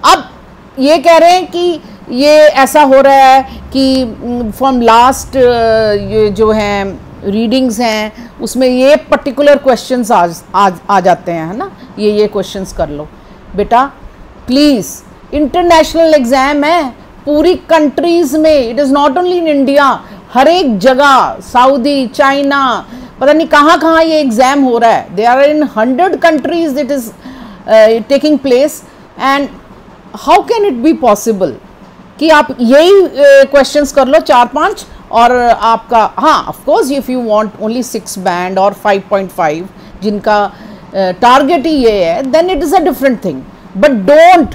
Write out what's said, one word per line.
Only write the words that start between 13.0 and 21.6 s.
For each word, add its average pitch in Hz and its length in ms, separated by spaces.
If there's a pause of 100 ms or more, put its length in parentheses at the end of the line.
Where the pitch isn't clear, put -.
बेटा, 233 360 (560)
प्लीज, 269 400 (460)
इंटरनेशनल 320 800
एग्जाम 277 500
है 311 260 (360)
पूरी 302 300
कंट्रीज 320 800
में, 294 400
it 285 80
is 269 100
not 285 160
only 359 340
in 285 220
India, 277 320 (360)
हर 269 140
एक 311 300
जगह, 254 600
सऊदी, 269 680